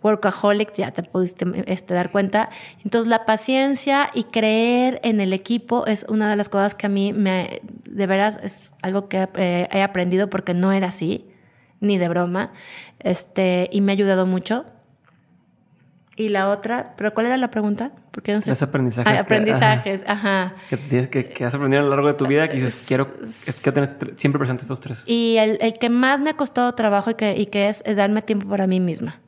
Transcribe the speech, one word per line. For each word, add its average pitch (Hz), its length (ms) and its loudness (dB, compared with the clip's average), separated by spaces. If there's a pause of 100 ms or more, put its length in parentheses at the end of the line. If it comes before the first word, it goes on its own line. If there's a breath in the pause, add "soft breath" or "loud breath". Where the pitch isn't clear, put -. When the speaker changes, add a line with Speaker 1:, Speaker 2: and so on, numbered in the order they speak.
Speaker 1:
workaholic, 208 720 2
ya 185 160 -4
te - 120 -8
pudiste, 180 420 -2 (220)
este, 180 260 -4
dar 175 180 0
cuenta. 202 380 0 (340 loud breath)
Entonces, 226 260 0
la 226 160 2
paciencia 269 880 2
y 233 120 -2
creer 233 800 2
en 220 180 2
el 190 100 0
equipo 233 560 -2
es 214 220 -2
una 214 200 2
de 208 60 0
las 202 140 -2
cosas 202 260 0
que - 120 -6
a - 20 0
mí 196 240 0
me, 185 480 0 (240)
de 196 220 -4
veras, 196 360 2
es - 380 -12
algo 196 260 -2
que, 190 280 -2
eh, 175 360 0
he 196 100 2
aprendido 185 480 0
porque 190 240 -2
no 185 200 2
era 190 140 0
así, 180 380 -4 (540 soft breath)
ni 202 180 2
de 175 120 2
broma. 175 420 -2 (480 loud breath)
Este, 180 720 0
y 208 80 0
me 196 140 4
ha - 20 2
ayudado 190 300 2
mucho. 185 400 -2 (1500)
Y 220 100 -2
la 196 200 0
otra, 214 480 -4
¿pero 208 160 -2
cuál 226 140 0
era 254 100 0
la 247 140 -2
pregunta? 214 400 -2 (180)
Porque - 240 -4
no 214 80 0
sé. - 80 -4
Speaker 2:
Los 131 140 0
aprendizajes 123 480 0
Speaker 1:
Ah, - 20 4
Speaker 2:
que, 202 80 4
Speaker 1:
aprendizajes, 214 840 2
Speaker 2:
ajá. 202 380 0
Speaker 1:
ajá. 185 100 -8 (120 loud breath)
Speaker 2:
Que 127 100 -4
tienes 127 320 0
que, 131 200 -2
que - 160 -6
has 120 80 -2
aprendido 139 280 2
a - 40 4
lo 139 60 4
largo 143 160 2
de 143 80 2
tu 143 100 0
vida, 147 220 4
que 147 80 -4
dices, 127 180 0
Speaker 1:
S-, - 140 -12
Speaker 2:
"Quiero, 131 200 2 (160)
Speaker 1:
s- - 280 -14
Speaker 2:
es - 100 -8
que 143 100 2
tener 139 280 0
tre-, - 180 -8
siempre 143 220 2
presente 127 240 -2
estos 127 180 -8
tres". - 240 -12
Speaker 1:
Y 233 320 2
el, 220 240 2
el 226 160 0
que 240 140 0
más 262 280 2
me 302 120 0
ha - 20 -4
costado 247 400 -2
trabajo 214 380 2
y - 20 0
que, 208 240 0
y 202 80 0
que 202 240 0
es, 208 160 -4
eh, 214 80 0
darme 208 300 2
tiempo 202 260 -4
para 196 160 0
mí 185 140 2
misma. 165 480 -4